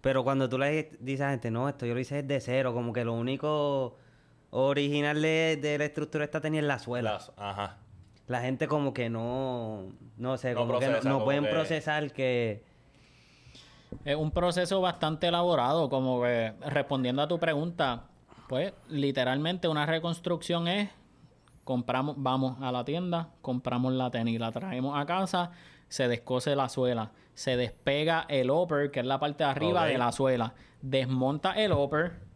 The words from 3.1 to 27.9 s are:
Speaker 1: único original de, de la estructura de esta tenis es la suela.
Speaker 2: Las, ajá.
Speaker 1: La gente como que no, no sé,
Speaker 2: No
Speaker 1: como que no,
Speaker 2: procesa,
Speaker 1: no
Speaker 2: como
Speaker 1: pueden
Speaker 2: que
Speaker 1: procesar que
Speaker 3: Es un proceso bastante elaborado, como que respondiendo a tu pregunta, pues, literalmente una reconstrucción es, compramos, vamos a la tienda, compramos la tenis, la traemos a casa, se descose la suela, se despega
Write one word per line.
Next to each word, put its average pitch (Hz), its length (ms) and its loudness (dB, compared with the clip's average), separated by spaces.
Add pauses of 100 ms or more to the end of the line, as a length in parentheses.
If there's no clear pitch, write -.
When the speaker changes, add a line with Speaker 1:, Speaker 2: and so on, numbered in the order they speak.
Speaker 1:
único 135 840 0 (520)
original 143 720 2
de, 160 400 2
de 147 160 0
la 147 80 0
estructura 147 380 -4
de - 20 0
esta 156 160 -6
tenis 156 200 0
es 147 40 2
la 135 140 0
suela. 120 340 -2
Speaker 2:
Las, - 240 -10
ajá. 101 400 -6 (500)
Speaker 1:
La 120 140 -4
gente 127 260 -2
como 143 260 0
que 120 160 -2
no, 117 760 -4 (320)
no 127 200 -2
sé, 123 160 -2
Speaker 2:
No 120 140 0
Speaker 1:
como 120 120 2
que 131 80 2
no, 123 40 2
Speaker 2:
procesa, 120 180 2
Speaker 1:
no 139 60 4
Speaker 2:
como 135 100 2
Speaker 1:
pueden 139 200 2
Speaker 2:
que - 40 2
Speaker 1:
procesar 156 600 0
que 120 520 0 (1400)
Speaker 3:
Es 143 140 -2
un 156 140 -2
proceso 180 500 2
bastante 170 460 0
elaborado, 165 600 4
como 131 340 2
que 117 300 2 (120)
respondiendo 135 560 0
a 151 80 0
tu 170 100 0
pregunta, 160 640 0 (460)
pues, 151 240 -2 (160)
literalmente 143 800 0
una 147 160 2
reconstrucción 170 840 -2
es, 202 220 0 (760)
compramos, 131 540 -2
vamos 131 440 0
a 131 120 -4
la 123 100 -2
tienda, 170 460 -2 (120)
compramos 127 520 0
la 127 180 0
tenis, 113 300 0
la 117 100 -2
traemos 127 460 -4
a 143 80 0
casa, 180 460 0 (360)
se 127 220 0
descose 123 480 0
la 131 100 2
suela, 123 440 0 (220)
se 131 220 -2
despega 147 720 0